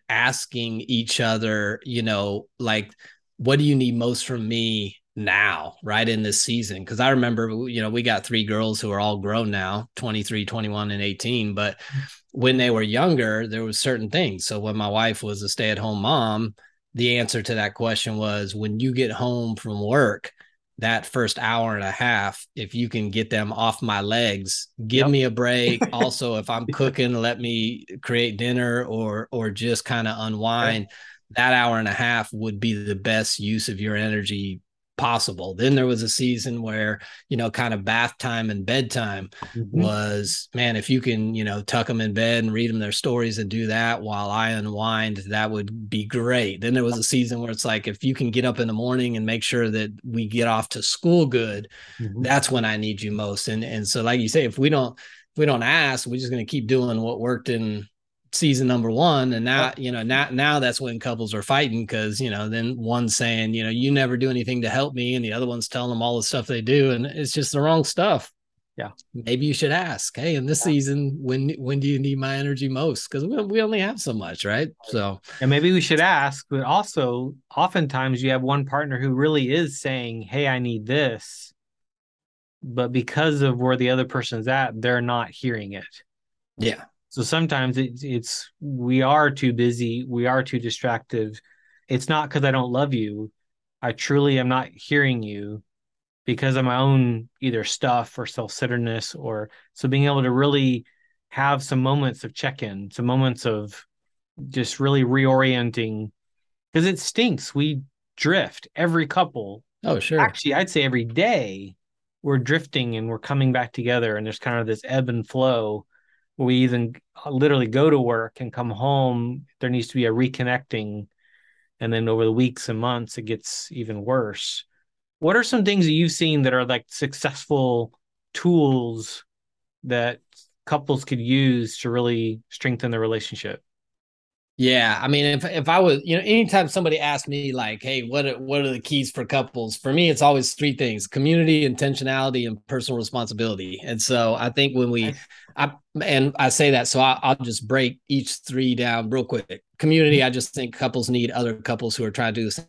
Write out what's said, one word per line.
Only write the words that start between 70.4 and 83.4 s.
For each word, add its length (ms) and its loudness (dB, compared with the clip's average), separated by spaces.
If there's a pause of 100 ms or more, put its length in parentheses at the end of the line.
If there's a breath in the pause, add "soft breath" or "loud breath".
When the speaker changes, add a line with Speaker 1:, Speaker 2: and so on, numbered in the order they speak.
Speaker 1:
this 140 0
Speaker 2:
Yeah. 20 -2
Speaker 1:
season, 580 0
when, 380 0
when 200 -2
do 80 0
you 120 2
need 200 0
my 180 -2
energy 320 -2
most?" 400 -2
'Cause 160 -4
we, 180 -2
we 180 0
only 200 0
have 200 -4
so 120 -4
much, 320 -6
right? 240 0 (140)
So 380 -4 (200 loud breath)
Speaker 2:
And 80 4
maybe 240 6
we 80 4
should 200 4
ask, 480 2
but 140 -2
also 720 0 (200)
oftentimes 680 0
you 80 4
have 120 2
one 220 2
partner 340 -2
who 120 0
really 420 2
is 280 0
saying, 420 -4
"Hey, 240 -2
I 120 2
need 280 -2
this." 640 -2 (1080)
But 300 -4
because 500 0